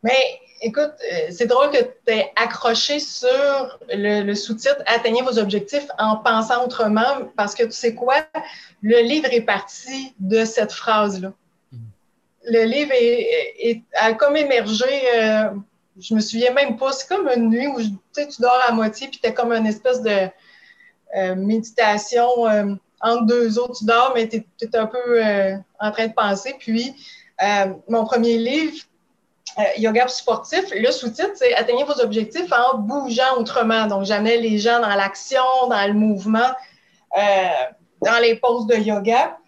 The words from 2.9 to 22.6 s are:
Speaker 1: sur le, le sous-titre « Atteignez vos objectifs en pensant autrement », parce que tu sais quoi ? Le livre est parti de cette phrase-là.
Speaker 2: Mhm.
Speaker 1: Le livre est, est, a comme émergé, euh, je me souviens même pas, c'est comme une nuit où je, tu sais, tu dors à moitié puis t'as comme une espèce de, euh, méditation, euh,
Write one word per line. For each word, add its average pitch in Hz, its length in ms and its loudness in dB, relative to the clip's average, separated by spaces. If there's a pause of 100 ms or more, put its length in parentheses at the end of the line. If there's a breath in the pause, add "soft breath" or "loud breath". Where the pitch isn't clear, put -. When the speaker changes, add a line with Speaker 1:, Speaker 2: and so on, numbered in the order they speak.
Speaker 1:
sur - 260 -6 (640)
le, 208 340 0
le 202 100 -2
sous-titre « 247 520 -2
Atteignez 233 380 0
vos 247 140 0
objectifs 214 500 -2 (120)
en 214 160 2
pensant 226 480 0
autrement », 240 720 0
parce 208 180 -2
que 240 100 0
tu 226 100 -2
sais 233 220 -2
quoi ? 262 300 0 (560 loud breath)
Le 233 200 4
livre 269 280 2
est 226 120 2
parti 254 800 -6
de 214 260 2
cette 220 260 -2
phrase-là. 202 600 -2 (400)
Speaker 2:
Mhm. 120 60 -16 (680)
Speaker 1:
Le 226 140 4
livre 277 300 0
est, 240 340 2 (320)
est, 226 220 -2 (120)
a 220 200 2
comme 285 240 2
émergé, 233 480 0 (300)
euh, 214 340 2 (500)
je 202 160 -6
me 214 60 2
souviens 233 320 0
même 277 240 2
pas, 269 160 -2
c'est - 140 -10
comme 370 200 0
une 233 220 2
nuit 240 180 2
où 262 120 -4
je, 220 80 -2
tu 202 80 -6 (180)
sais, 196 140 -4
tu 226 140 -8
dors 247 260 4
à 233 40 2
moitié 226 380 -2
puis - 120 -16
t'as 220 100 0
comme 233 200 -2
une 220 160 0
espèce 247 340 -2
de, 202 260 0 (920 soft breath)
euh, 185 180 -2
méditation, 226 1120 0
euh, 208 260 2 (280)